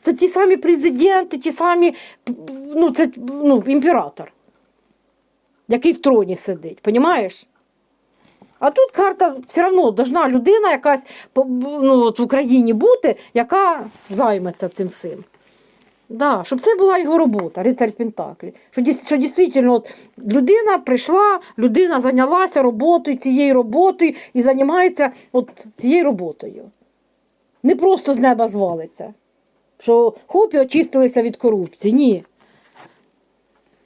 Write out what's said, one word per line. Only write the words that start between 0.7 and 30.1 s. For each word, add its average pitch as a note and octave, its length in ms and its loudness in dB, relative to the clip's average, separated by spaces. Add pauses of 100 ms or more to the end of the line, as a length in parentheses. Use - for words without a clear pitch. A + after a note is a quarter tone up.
ті D4 140 -6
самі, F4 420 0 (800)
ну, D#4+ 160 2
це, C4+ 260 0
ну, C4 500 0
імператор, C4+ 680 -2 (1400)
який B3+ 240 0
в - 100 -8
троні G#3 340 2
сидить, E3 440 -12
понімаєш? A#3+ 680 -2 (1120)
А C4+ 120 0
тут C5 200 2
карта, F#4 460 0 (120)
все F4 200 0
одно F4+ 220 2
должна C4 380 -2
людина F4+ 420 2
якась C#4 320 0 (300)
по-, C4 140 0 (140)
ну, C4+ 440 0
от A3+ 140 -2
в A#3+ 40 -2
Україні B3 500 0
бути, D#4+ 440 2 (180)
яка D4+ 560 -2 (200)
займеться G3 580 -4
цим F#3 200 -8
всім. E3 360 -16 (840)
Да, A#3 360 -2
щоб C4 160 -6
це A4 140 2
була F#4+ 240 2
його D#4+ 200 0
робота, G#3 440 -2
рицарь B3 280 0
Пентаклі. G#3 640 -12 (160)
Що - 100 -6
дійс-, B3+ 260 -2
що D4+ 100 0
дійсно C4+ 580 2
от A#3 200 -4 (240)
людина F4 600 2
прийшла, F4+ 600 0 (180)
людина C4 420 2
зайнялася C#4 640 0
роботою, C4 540 0
цією C4 380 0
роботою D#4 580 2 (220)
і B3 80 0
займається C#4 680 2 (220)
от - 340 -6 (100)
цією D#4+ 280 0
роботою. F#3 640 -6 (920)
Не C#4+ 140 2
просто D#4+ 380 0
з A#3 40 -2
неба A#3 300 2
звалиться, F#3 640 -6 (640)
що A#3 360 2 (120)